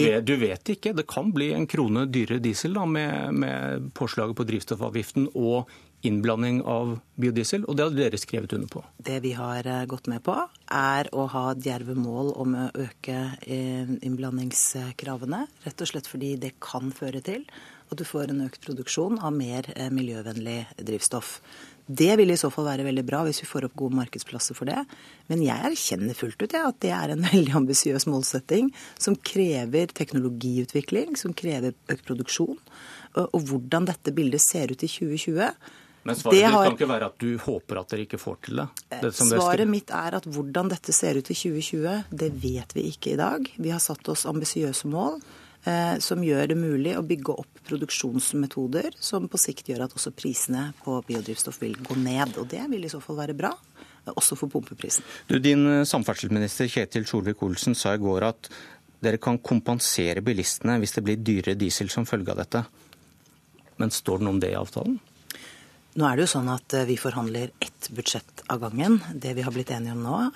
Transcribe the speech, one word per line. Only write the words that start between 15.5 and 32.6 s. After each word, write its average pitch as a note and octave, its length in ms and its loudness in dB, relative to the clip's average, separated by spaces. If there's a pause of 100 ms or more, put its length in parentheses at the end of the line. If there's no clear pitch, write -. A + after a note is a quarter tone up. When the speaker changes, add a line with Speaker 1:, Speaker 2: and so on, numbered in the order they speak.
Speaker 2:
rett - 160 -8
og E3 60 -4
slett C#3+ 200 -8
fordi C#3 320 -4
det C3 200 -10
kan B2+ 320 -6
føre C3 320 -6
til A#3 220 -6 (460)
at D3 60 -6
du F3 60 -6
får C#3+ 260 -4
en C#3 180 0
økt - 140 -12
produksjon D#3 640 -2
av D3+ 100 0
mer, B2+ 300 -2 (120)
eh, C3 140 -4
miljøvennlig A#2 760 -4 (120)
drivstoff. A2 640 -2 (480)
Det E3 300 6
vil F#3+ 140 10
i F3 60 6
så D3+ 140 4
fall D3+ 140 -2
være C3+ 180 0
veldig C3 220 0
bra C#3 180 0
hvis D#3 180 0
vi - 60 -12
får C3+ 180 -4
opp A#2+ 100 -6
gode C3 180 -2
markedsplasser - 640 -4
for - 100 -6
det. C4 200 -2 (440)
Men E3 140 2
jeg A#2+ 200 4
erkjenner A#2 520 -2
fullt - 260 -6
ut, G#3+ 100 -2
ja, D#4+ 160 2
at - 120 -2
det - 120 0
er E3+ 200 0
en D3+ 100 0
<laughs> F3 100 2
veldig D#3+ 220 6
ambisiøs C3+ 540 4
målsetting D#3 640 2 (260)
som G3+ 180 2
krever D#3 800 2
teknologiutvikling, B2+ 1200 0
som F3 180 -4
krever B2+ 400 -2 (140)
økt - 180 -2
produksjon, D3 520 -2 (580)